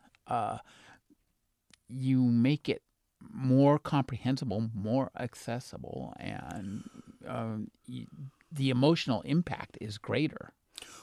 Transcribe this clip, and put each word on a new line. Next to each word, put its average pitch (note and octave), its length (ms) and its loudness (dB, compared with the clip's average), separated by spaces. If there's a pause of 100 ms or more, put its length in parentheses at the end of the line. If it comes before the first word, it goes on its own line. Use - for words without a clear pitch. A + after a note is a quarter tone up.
(280)
uh, A2 300 -2 (1300)
you C3 360 2
make B2 440 4
it - 140 -2 (500)
more C3+ 480 6
comprehensible, B2 920 0
more A2 440 0
accessible, - 1000 -8
and, - 720 -8 (380)
uh, A2+ 300 -6 (300)
y-, B2 200 -12 (440)
the C3+ 180 0
emotional C3 520 4
impact - 580 -2
is G#2+ 180 -8
greater. - 540 -2 (520)